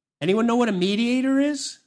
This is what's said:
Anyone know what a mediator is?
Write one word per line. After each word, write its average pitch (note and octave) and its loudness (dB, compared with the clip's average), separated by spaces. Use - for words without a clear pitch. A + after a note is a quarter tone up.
Anyone G3+ 0
know A#3 2
what A#3+ 2
a G#3 -2
mediator A#3+ 0
is? C#4+ -4